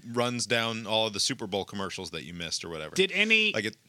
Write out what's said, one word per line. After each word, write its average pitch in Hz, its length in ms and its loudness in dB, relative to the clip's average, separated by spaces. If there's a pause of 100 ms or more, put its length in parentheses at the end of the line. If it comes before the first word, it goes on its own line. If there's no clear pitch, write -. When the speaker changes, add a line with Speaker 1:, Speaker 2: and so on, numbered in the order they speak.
(140)
Speaker 1:
runs 120 320 0
down 113 400 0
all 110 220 2
of 107 60 -4
the 98 60 -2
Super 117 280 -2
Bowl 95 180 0
commercials 95 460 -6
that 82 120 -6
you 85 100 -12
missed 85 300 -6
or 85 60 -10
whatever. 78 260 -8
Speaker 2:
Did 185 160 4
any 214 420 4
Speaker 1:
Like 214 120 2
it 208 120 -4 (120)